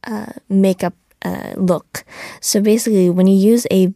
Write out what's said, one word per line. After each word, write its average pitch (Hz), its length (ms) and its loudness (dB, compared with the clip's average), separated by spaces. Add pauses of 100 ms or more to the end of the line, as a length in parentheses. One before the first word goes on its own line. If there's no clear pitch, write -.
uh, 214 260 -10 (160)
makeup, 190 460 0 (300)
uh, 50 340 -10
look. - 480 -4 (340)
So - 220 -2
basically, 208 480 2
when 185 180 2
you 196 80 4
use 220 340 2
a 190 260 2